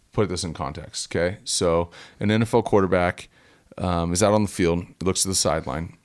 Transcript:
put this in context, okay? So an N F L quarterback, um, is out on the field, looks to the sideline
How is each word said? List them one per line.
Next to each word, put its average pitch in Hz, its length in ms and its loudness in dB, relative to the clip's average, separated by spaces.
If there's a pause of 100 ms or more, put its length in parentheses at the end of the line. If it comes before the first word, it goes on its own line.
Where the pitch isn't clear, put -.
(120)
put 104 160 0
this 90 160 -6
in 80 100 -6
context, - 560 -10
okay? 90 320 -2
So 85 480 0 (300)
an 104 100 0
N 110 100 2
F 113 140 0
L 117 80 4
quarterback, 92 640 2 (480)
um, 85 360 -2
is 87 100 0
out 104 100 6
on 107 100 4
the 98 60 0
field, 85 380 0 (160)
looks 92 200 0
to 95 60 -2
the 95 60 -4
sideline 78 720 -2